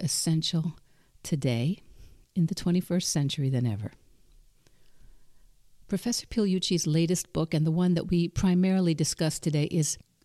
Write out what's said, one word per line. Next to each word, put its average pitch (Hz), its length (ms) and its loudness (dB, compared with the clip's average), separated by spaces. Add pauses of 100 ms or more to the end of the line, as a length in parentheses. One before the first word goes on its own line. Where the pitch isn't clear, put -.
essential 160 760 -2 (460)
today 135 600 -2 (520)
in 170 120 2
the 185 80 -2
twenty-first 175 580 0
century 143 360 -2
than 127 160 0
ever. 107 280 -4 (1900)
Professor - 400 -4
Pigliucci's 185 580 0
latest 165 480 0
book, 165 220 -2
and 156 100 2
the 160 60 2
one 180 240 2
that - 140 -2
we 170 180 2
primarily 185 680 2
discuss 156 460 -2
today, 151 260 0
is - 340 0 (260)